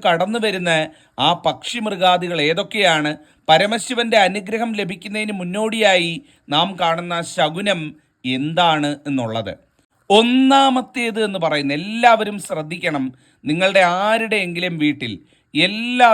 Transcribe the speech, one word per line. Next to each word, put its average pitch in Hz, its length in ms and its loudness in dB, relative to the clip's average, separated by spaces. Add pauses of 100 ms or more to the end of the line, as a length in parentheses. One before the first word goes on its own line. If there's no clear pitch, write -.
കടന്നു 190 380 0
വരുന്ന 185 260 -2 (560)
ആ - 20 4 (160)
പക്ഷിമൃഗാദികൾ 180 920 0 (120)
ഏതൊക്കെയാണ്, 165 640 0 (340)
പരമശിവന്റെ 226 760 2
അനുഗ്രഹം 208 540 -4
ലഭിക്കുന്നതിന് 208 600 -6
മുന്നോടിയായി 190 720 0 (420)
നാം 165 140 2 (140)
കാണുന്ന 170 340 -2 (200)
ശകുനം 175 440 0 (580)
എന്താണ് 156 540 0 (180)
എന്നുള്ളത്. 113 440 -4 (560)
ഒന്നാമത്തേത് 254 1200 2
എന്ന് 190 160 -6
പറയുന്നത്, 147 360 -2
എല്ലാവരും 214 560 2 (120)
ശ്രദ്ധിക്കണം, 156 580 -4 (420)
നിങ്ങളുടെ 185 360 4 (200)
ആരുടെയെങ്കിലും 196 680 -2 (100)
വീട്ടിൽ 139 280 -2 (400)
എല്ലാ 226 600 2